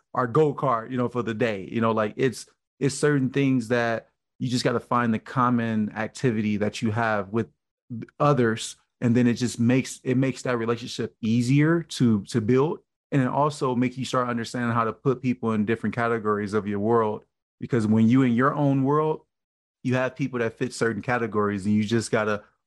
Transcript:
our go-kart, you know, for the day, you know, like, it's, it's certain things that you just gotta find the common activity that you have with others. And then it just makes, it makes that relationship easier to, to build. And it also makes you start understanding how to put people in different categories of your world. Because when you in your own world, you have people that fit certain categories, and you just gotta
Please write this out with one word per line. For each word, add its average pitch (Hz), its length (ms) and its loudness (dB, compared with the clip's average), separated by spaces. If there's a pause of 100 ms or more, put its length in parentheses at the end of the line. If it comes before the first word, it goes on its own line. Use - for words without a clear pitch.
(120)
our 127 140 -2
go-kart, 127 640 0
you 127 80 -4
know, 123 100 0
for 120 140 -4
the 113 100 -4
day, 107 400 -2
you 113 80 0
know, 113 120 2
like, 110 240 0
it's, 135 300 -2 (320)
it's 139 160 0
certain 143 360 2
things 131 380 0
that 117 420 -2 (280)
you - 100 -4
just 123 160 -2
gotta 120 160 2
find 120 340 2
the 110 40 -2
common 117 720 0
activity 107 680 -2
that 104 240 -2
you 113 80 0
have 107 400 -2
with 110 180 -2 (720)
others. 123 560 2 (240)
And 120 160 4
then 123 100 4
it 120 80 4
just 110 260 -4
makes, 120 420 0
it 131 140 -2
makes 131 260 -2
that 123 160 -2
relationship 117 640 -6
easier 139 640 2
to, 110 400 2
to - 160 -2
build. 127 400 0 (320)
And 139 100 2
it 127 60 0
also 143 460 -2
makes 123 220 0
you 131 80 -6
start 123 240 -2
understanding 120 440 -4
how 117 120 2
to 113 80 -2
put 127 300 -2
people 120 300 -2
in 107 120 2
different 110 300 -2
categories 107 580 -2
of 104 140 -2
your 101 140 -4
world. 110 440 0 (360)
Because 113 260 -2
when 110 220 6
you 131 140 6
in 123 100 4
your 131 220 2
own 139 300 0
world, 156 380 -2 (600)
you 127 100 0
have 127 220 -2
people 127 240 -4
that 113 180 -4
fit 123 160 -4
certain 113 260 -2
categories, 104 640 -2
and 104 100 2
you 107 100 2
just 110 260 0
gotta 107 320 0 (240)